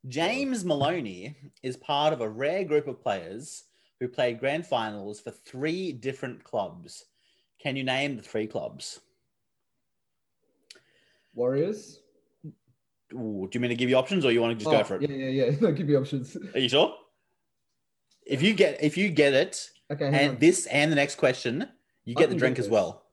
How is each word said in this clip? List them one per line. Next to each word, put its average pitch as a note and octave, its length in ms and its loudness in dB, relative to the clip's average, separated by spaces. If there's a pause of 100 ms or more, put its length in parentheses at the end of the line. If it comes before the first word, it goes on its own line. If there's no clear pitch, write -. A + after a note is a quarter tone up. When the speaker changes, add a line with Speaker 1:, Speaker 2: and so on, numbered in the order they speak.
Speaker 1:
James A3 560 -2
Maloney C#3+ 720 -2 (260)
is B2+ 140 -8
part D3+ 380 0
of B2 80 -4
a A2 80 -4
rare D3 340 -4
group D3 240 0
of B2+ 140 -10
players G2 640 -8 (360)
who B2 80 -4
played B2 320 -2
grand D3+ 260 -4
finals G#2 540 -4
for A#2 100 -12
three D#3+ 640 -6
different B2+ 500 -8
clubs. F2 640 -8 (580)
Can C3+ 140 -4
you C3+ 80 -4
name C3+ 320 -2
the G#2 40 -14
three G#2+ 240 -4
clubs? - 540 -10 (2250)
Speaker 2:
Warriors. C3+ 680 -2 (1120)
Speaker 1:
Ooh, G#2+ 360 -6
do - 60 -10
you B2 60 -2
mean B2 80 0
to A#2+ 60 0
give B2 140 0
you C3 60 6
options C#3 300 2
or A#2+ 80 6
you A#2 80 4
wanna A#2 140 2
just G#2+ 120 -6
Speaker 2:
Oh, - 60 4
Speaker 1:
go G#2+ 100 6
for G2+ 140 -4
it? C#3+ 120 -2
Speaker 2:
yeah, C#3 60 -6
yeah, C3+ 300 0
yeah. D3 120 2
<laughs> - 40 0
No, G3+ 100 4
give C#3+ 160 -2
me D3 80 4
options. C3 400 -2 (180)
Speaker 1:
Are B2 60 0
you C3 80 0
sure? C#3 260 4 (1300)
If - 160 -2
you G#3+ 120 4
get, E3 300 2
if D3+ 140 2
you G3+ 120 2
get C#3+ 240 4
it, D3+ 360 0 (200)
Speaker 2:
Okay, D3 220 -4
hang - 40 2
Speaker 1:
and C#3+ 160 4
Speaker 2:
on. A#2+ 80 -8
Speaker 1:
this E3 260 6
and D3 260 0
the D3+ 60 2
next C#3+ 180 0
question, C3 540 0 (340)
you A#2 140 -8
Speaker 2:
I - 20 -2
Speaker 1:
get D#3+ 80 8
the F#3+ 60 0
Speaker 2:
can E3 60 -2
Speaker 1:
drink B2+ 180 2
Speaker 2:
get B2 60 -2
Speaker 1:
as - 20 -2
Speaker 2:
this. G#2 80 0
Speaker 1:
well. F#2+ 400 0